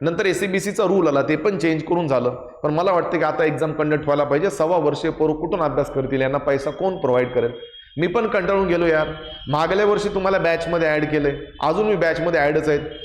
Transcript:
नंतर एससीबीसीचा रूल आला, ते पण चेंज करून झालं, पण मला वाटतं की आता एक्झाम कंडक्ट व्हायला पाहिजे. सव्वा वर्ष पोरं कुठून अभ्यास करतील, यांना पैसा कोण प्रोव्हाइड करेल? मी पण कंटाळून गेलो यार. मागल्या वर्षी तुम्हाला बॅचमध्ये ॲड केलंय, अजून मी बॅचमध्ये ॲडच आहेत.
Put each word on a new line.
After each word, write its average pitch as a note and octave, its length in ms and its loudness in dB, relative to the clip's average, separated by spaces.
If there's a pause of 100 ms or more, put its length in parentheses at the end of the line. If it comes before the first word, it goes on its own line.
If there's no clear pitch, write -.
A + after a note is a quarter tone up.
नंतर E3+ 240 -2
एससीबीसीचा F#3+ 580 -2
रूल F#3 240 4
आला, C#3 140 2
ते C#3 140 0
पण F#3+ 220 0
चेंज D#3+ 260 0
करून F3 240 0
झालं, B2 220 2 (340)
पण D3+ 100 0
मला F3 180 2
वाटतं F3 260 0
की D#3+ 60 0
आता D3+ 220 0
एक्झाम D#3 260 0
कंडक्ट D3+ 320 0
व्हायला D3 200 2
पाहिजे. D3 260 0
सव्वा E3+ 280 0
वर्ष D3 220 0
पोरं D#3 340 0
कुठून E3+ 280 -2
अभ्यास C#3 300 0
करतील, C3 300 -2
यांना C3+ 160 0
पैसा C#3 340 -2
कोण F#3 260 -2
प्रोव्हाइड B2+ 360 2
करेल? A#2 180 2 (460)
मी D#3+ 100 2
पण A3 200 0
कंटाळून G3 400 0
गेलो E3+ 180 2
यार. D#3 220 2 (400)
मागल्या E3 380 2
वर्षी G3+ 240 2
तुम्हाला F#3+ 280 0
बॅचमध्ये E3 500 0
ॲड D3+ 180 0
केलंय, C#3+ 340 0 (240)
अजून F3+ 240 2
मी G#3 80 2
बॅचमध्ये E3 440 0
ॲडच D3+ 300 2
आहेत. D3 100 2 (260)